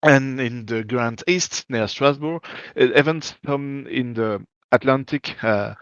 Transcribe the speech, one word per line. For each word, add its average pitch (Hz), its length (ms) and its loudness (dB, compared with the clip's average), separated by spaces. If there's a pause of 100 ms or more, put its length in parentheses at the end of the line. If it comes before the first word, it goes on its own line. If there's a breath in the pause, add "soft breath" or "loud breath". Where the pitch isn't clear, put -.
and 135 360 4
in 120 260 -4
the 113 180 -4
Grand 117 440 -4
East 180 420 -2
near 113 180 0
Strasbourg, 143 560 -2 (360 loud breath)
e-, 131 160 6
even 151 260 4 (240)
some 139 420 -4
in 123 260 -4
the 110 320 -2 (260)
Atlantic, 135 720 0
uh 104 380 0